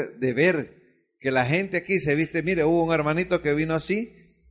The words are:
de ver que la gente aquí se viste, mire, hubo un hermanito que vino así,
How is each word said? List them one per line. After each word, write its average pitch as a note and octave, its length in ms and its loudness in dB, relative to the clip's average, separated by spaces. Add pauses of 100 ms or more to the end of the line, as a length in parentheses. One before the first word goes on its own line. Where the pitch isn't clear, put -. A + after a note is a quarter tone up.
(160)
de B2+ 160 -2
ver - 840 -2
que C3 140 -2
la B2+ 120 4
gente F3 340 0
aquí F3+ 200 -2
se D3 160 0
viste, D#3 300 -2
mire, F3 180 0
hubo E3 220 4
un E3 80 0
hermanito E3 500 0
que D3 120 0
vino D#3+ 200 -2
así, G3+ 400 -4 (360)